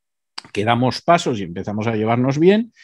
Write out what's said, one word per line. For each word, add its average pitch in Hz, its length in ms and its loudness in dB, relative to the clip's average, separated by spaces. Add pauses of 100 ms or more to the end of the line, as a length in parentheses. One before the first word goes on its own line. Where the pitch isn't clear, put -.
(520)
que 101 140 -4
damos 120 360 0
pasos 170 380 0
y 98 40 -6
empezamos 107 440 -6
a 113 80 0
llevarnos 117 440 0
bien, 208 320 2 (120)